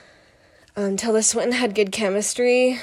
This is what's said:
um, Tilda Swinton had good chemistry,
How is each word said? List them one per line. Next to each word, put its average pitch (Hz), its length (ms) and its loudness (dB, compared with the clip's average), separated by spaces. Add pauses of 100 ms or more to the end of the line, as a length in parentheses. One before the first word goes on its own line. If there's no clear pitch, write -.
(760)
um, 196 220 -2
Tilda 220 260 0
Swinton 226 300 0
had 247 200 -2
good 202 180 0
chemistry, 240 920 0